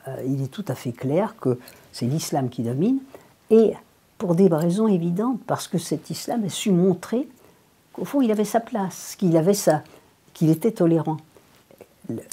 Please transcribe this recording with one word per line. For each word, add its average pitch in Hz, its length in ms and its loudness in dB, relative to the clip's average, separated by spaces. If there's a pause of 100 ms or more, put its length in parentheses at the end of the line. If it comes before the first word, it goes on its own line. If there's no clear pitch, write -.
euh, 127 180 -10
il 135 160 -4
est 135 60 -4
tout 190 200 -10
à 131 80 -6
fait - 160 -8
clair 160 480 -4
que 123 200 -2 (340)
c'est 120 140 -6
l'islam 143 420 -2
qui 120 140 -8
domine, 170 360 0 (520)
et 220 220 6 (440)
pour 175 180 0
des 190 140 6
raisons 170 400 2
évidentes, 185 580 0
parce - 220 -4
que 185 80 -4
cet - 320 -6
islam 233 340 -4
a 180 60 -4
su - 220 -4
montrer 185 580 0 (640)
qu'au - 100 -10
fond, 277 180 0
il 226 100 2
avait 214 120 0
sa 208 160 0
place, 208 560 -6
qu'il 170 220 2
avait 165 160 4
sa, 160 280 2 (520)
qu'il 156 160 2
était 160 240 2
tolérant. 160 440 0 (920)
Le, 117 80 -8 (160)